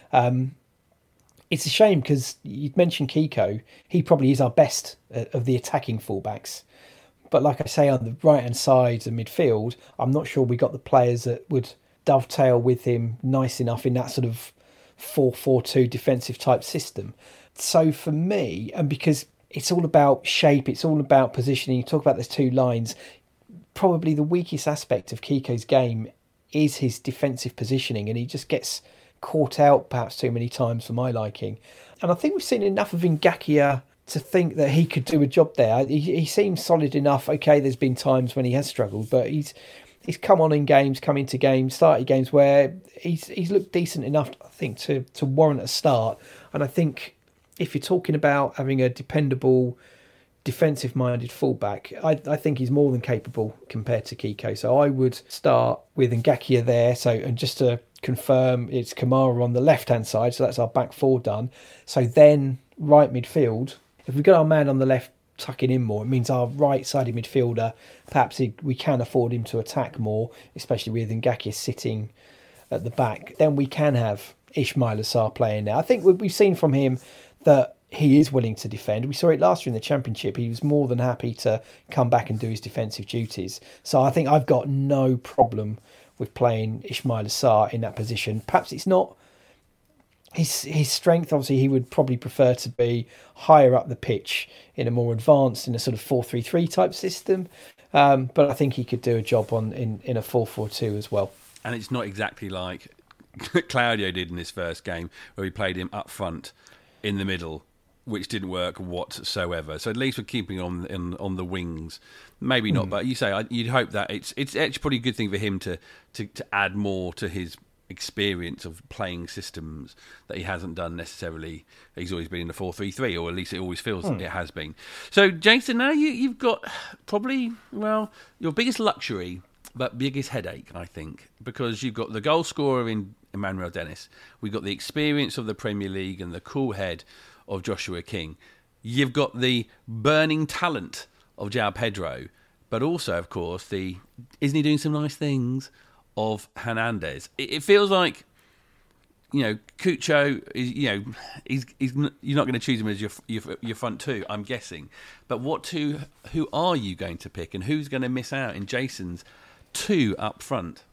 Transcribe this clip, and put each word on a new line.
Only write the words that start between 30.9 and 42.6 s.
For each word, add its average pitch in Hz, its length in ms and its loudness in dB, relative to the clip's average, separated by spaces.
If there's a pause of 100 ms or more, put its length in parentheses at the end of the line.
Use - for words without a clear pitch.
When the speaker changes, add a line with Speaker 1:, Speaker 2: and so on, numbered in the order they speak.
Speaker 1:
my 123 180 -2
liking. 107 480 -6 (440)
And 175 100 2
I - 20 4
think 302 200 0
we've 359 80 -2
seen 233 200 0
enough 202 300 0
of 170 80 -2
Ngakia 147 840 2 (240)
to - 140 -6
think 180 360 0
that 147 120 4
he 160 160 4
could 151 220 -2
do 151 160 4
a 143 40 6
job 156 280 4
there. 117 320 4
He, 147 140 0
he 160 260 0
seems 202 360 0
solid 151 320 2
enough. 139 360 2
Okay, 147 280 6
there's 135 160 2
been 131 200 2
times 127 420 0
when 131 80 0
he 123 80 0
has 139 140 0
struggled, 107 420 -4
but 127 220 2
he's, 147 240 -4 (480)
he's - 160 -8
come 185 240 4
on 160 100 4
in 147 140 2
games, 139 340 4
come 143 160 0
into 135 220 -2
games, 131 360 2
started 147 320 4
games 131 260 2
where 139 420 6 (260)